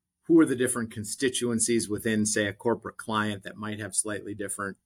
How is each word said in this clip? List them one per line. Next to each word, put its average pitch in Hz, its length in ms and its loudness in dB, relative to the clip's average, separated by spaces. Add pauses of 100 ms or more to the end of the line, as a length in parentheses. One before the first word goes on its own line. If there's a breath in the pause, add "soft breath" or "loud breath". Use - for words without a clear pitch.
(280)
Who 165 120 10
are 151 60 8
the 127 100 0
different 120 340 0
constituencies 117 1000 0
within, 107 380 0
say, 107 200 0
a 101 60 -2
corporate 113 440 -2
client 107 480 -2
that 92 120 -12
might 107 220 -8
have 101 160 -8
slightly 101 400 -4
different 98 520 -6